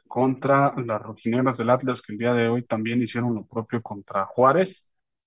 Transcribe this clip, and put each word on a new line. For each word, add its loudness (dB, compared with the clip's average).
contra 2
las -4
rojinegras -2
del 0
Atlas, 0
que -14
el -10
día 2
de 2
hoy 0
también -2
hicieron -2
lo -6
propio -6
contra -6
Juárez, 2